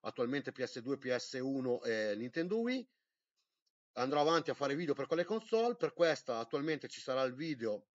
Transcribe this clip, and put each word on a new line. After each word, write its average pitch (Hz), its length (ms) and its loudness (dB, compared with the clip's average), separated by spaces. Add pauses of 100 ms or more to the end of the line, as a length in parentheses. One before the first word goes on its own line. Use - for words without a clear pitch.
attualmente 127 520 -2
P 131 100 -4
S 123 180 -4
due, 131 180 -4
P 127 160 -2
S - 180 -4 (100)
uno 131 400 0
e 110 320 0
Nintendo 165 460 -2
Wii, 247 280 0 (1040)
andrò 135 260 2
avanti 156 300 4
a 131 40 0
fare 143 220 0
video 147 180 0
per 135 140 -2
quelle 170 160 2
console. 220 520 0
Per 156 160 0
questa 147 460 2
attualmente 139 500 -2
ci - 120 -12
sarà 131 220 0
il 127 120 0
video 120 540 -4 (120)